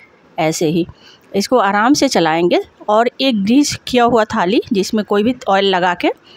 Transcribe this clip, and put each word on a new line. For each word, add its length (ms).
ऐसे 300
ही 180
इसको 260
आराम 360
से 140
चलाएंगे। 520
और 220
एक 240
ग्रीस 300
किया 180
हुआ 220
थाली 340
जिसमें 320
कोई 180
भी 120
ऑयल 180
लगा 280
के, 160